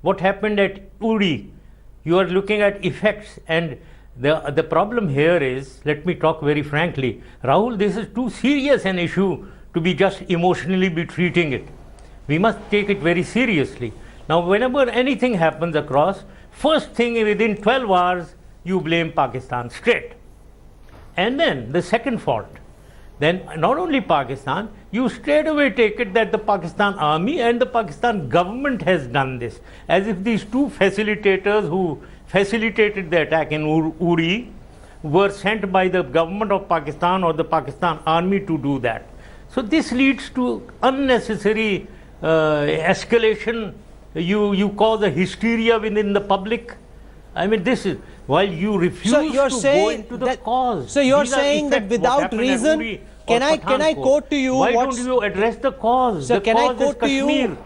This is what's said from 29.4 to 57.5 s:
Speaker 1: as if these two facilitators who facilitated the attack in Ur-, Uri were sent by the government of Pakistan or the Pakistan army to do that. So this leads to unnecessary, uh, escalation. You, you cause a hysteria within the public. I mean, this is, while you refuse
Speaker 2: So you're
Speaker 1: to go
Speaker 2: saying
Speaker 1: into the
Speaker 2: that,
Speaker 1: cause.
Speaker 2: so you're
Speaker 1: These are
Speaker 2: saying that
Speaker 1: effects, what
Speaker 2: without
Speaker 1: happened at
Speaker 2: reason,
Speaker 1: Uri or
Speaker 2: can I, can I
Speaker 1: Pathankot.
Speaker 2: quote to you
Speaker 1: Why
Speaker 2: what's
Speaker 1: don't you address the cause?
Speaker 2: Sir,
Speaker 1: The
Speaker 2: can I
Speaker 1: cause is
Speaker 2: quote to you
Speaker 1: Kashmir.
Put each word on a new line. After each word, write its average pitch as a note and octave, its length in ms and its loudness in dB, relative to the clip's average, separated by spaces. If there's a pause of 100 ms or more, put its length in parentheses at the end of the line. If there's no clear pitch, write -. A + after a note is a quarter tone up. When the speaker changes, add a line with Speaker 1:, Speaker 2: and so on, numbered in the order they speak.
Speaker 1:
as F#3+ 180 2
if F#3+ 160 -4
these G#3+ 220 0
two C4+ 240 -2
facilitators G3+ 1000 0
who E3+ 340 -2 (240)
facilitated G#3 840 0
the E3 120 4
attack D3+ 320 0
in D3+ 120 -4
Ur-, D#3+ 360 2
Uri F3 500 0 (500)
were F3+ 280 2
sent G3 420 -2
by F#3 160 4
the F3+ 140 2
government E3 500 -2
of G3 160 -2
Pakistan F3 560 0
or E3 80 2
the D#3+ 140 -2
Pakistan D#3 600 -2
army F3+ 360 0
to E3+ 160 -4
do C#3 220 -2
that. A2+ 280 -4 (400)
So - 140 -2
this B3 320 0
leads C4+ 380 0
to B3 380 -4 (140)
unnecessary, A3 1040 0 (340)
uh, D#3 440 2 (260)
escalation. A3 840 0 (380)
You, G3+ 380 0
you G3 180 2
cause G#3 340 2
a G3 60 2
hysteria A3+ 680 0
within G#3 320 0
the G3+ 100 2
public. G3+ 540 -2 (580)
I F3+ 140 -2
mean, G#3+ 160 0
this B3 220 0
is, D#3+ 120 -2 (300)
while F3 200 2
you F#3+ 300 -2
refuse F3+ 360 0
Speaker 2:
So D4 60 2
you're C#4 300 0
Speaker 1:
to C4 60 -2
go A#3 40 -4
Speaker 2:
saying C#4 400 2
Speaker 1:
into A#3+ 160 -14
the B3 100 -6
Speaker 2:
that, C4 180 -4
Speaker 1:
cause. A#3 460 -2
Speaker 2:
so C#4+ 120 0
you're C#4 220 4
Speaker 1:
These B3 100 -2
are - 20 0
Speaker 2:
saying C#4+ 360 0
that C4+ 120 2
Speaker 1:
effects, G3 80 -6
what A#3 80 0
Speaker 2:
without B3 220 2
Speaker 1:
happened A3 200 -2
at B3+ 60 0
Speaker 2:
reason, C#4 320 2
Speaker 1:
Uri A3 180 -8
or - 40 -18 (260)
Speaker 2:
can A#3+ 160 2
I, D#4 140 2
can C4 240 0
I D#4 120 2
Speaker 1:
Pathankot. - 100 -6
Speaker 2:
quote C#4 260 2
to D4 60 0
you C4 200 0
Speaker 1:
Why B3 180 2
Speaker 2:
what's B3 240 0
Speaker 1:
don't B3 80 -6
you B3+ 160 2
address G#3 360 0
the C4+ 160 0
cause? A3+ 540 0
Speaker 2:
Sir, A#3+ 80 2
Speaker 1:
The G3+ 60 0
Speaker 2:
can A3+ 160 2
I B3+ 100 4
Speaker 1:
cause B3+ 40 2
is A#3 60 -4
Speaker 2:
quote C#4 240 0
to C#4+ 80 0
you C4+ 180 0
Speaker 1:
Kashmir. B3+ 380 0